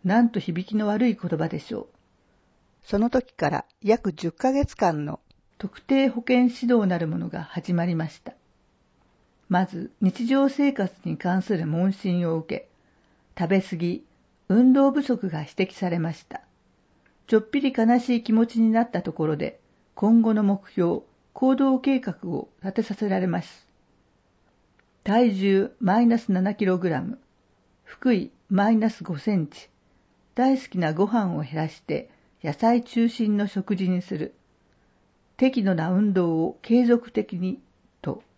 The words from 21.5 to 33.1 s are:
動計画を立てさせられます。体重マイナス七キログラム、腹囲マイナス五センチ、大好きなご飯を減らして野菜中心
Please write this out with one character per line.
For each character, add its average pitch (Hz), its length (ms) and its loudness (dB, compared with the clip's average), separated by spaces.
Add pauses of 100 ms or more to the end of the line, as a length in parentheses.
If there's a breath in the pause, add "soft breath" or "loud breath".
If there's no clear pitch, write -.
動 269 240 2
計 269 200 0
画 185 300 -8
を - 200 -6 (140)
立 190 140 -6
て 226 40 0
さ 214 140 -6
せ 208 140 -4
ら 190 100 0
れ 185 80 0
ま 175 160 -2
す。 - 240 -20 (1400)
体 214 320 4
重 196 440 2
マ 214 220 2
イ 233 60 6
ナ 233 100 4
ス - 140 -4
七 185 240 0
キ 208 100 -2
ロ 185 140 2
グ 180 100 -2
ラ 147 120 -2
ム、 202 180 -10 (640)
腹 - 320 0
囲 175 160 -4 (180)
マ 202 220 2
イ 226 40 4
ナ 220 140 2
ス - 140 -10
五 151 160 -8
セ 208 160 -2
ン 160 100 0
チ、 - 240 -20 (640)
大 262 240 2
好 262 100 -12
き 180 120 -6
な 156 140 0
ご 185 120 2
飯 202 300 0
を 151 60 -4
減 147 160 -8
ら 156 120 -2
し - 140 -18
て 139 260 -6 (340 soft breath)
野 151 100 -4
菜 240 300 2
中 233 240 0
心 214 300 0